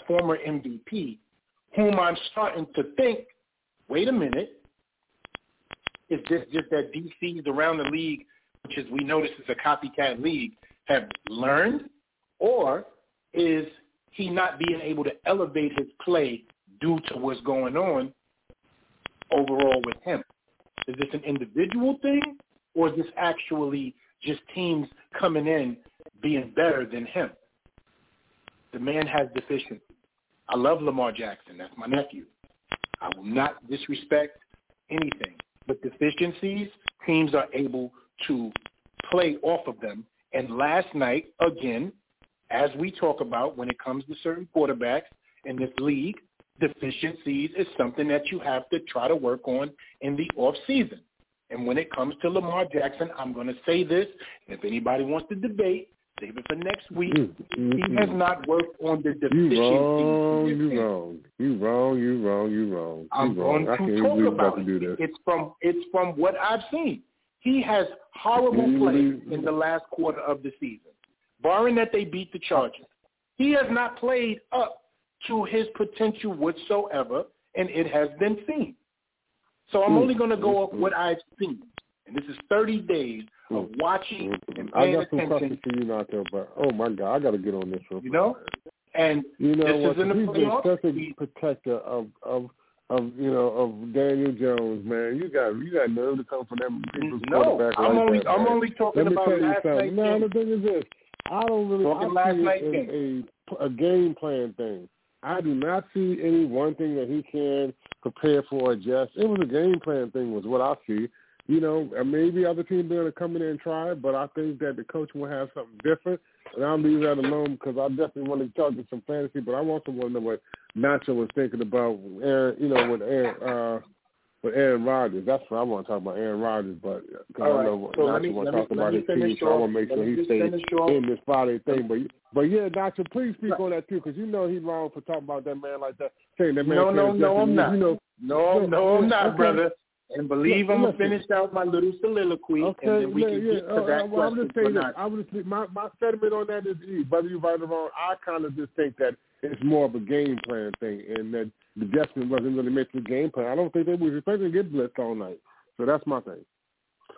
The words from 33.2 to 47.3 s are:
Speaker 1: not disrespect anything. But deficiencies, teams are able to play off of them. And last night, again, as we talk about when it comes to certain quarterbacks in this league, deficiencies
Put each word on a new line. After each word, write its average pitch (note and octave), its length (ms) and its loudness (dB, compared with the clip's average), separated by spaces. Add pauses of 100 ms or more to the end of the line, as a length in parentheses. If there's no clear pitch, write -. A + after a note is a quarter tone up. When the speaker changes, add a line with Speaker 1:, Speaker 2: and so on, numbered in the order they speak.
Speaker 1:
not B2+ 460 -2
disrespect D3 680 -2 (520)
anything. - 460 -6 (300)
But C3+ 160 -4
deficiencies, F3 840 -4 (380)
teams D#3+ 280 4
are C#3 180 2
able B2+ 400 -4 (360)
to A#2 240 -2 (580)
play F3 320 2
off E3 240 0
of A2+ 140 -8
them. A2 260 -10 (260)
And B2+ 240 -4
last D#3 380 0
night, C3+ 320 0 (140)
again, D3 520 0 (580)
as C3+ 280 2
we F#3 120 -2
talk D#3 300 -2
about B2 360 -2
when B2 120 -6
it B2 100 -6
comes C3+ 280 -6
to D3+ 160 -12
certain E3+ 320 -6
quarterbacks C3+ 480 0 (420)
in C3 120 -8
this B2+ 220 -4
league, C#3+ 380 -2 (440)
deficiencies D3 960 -4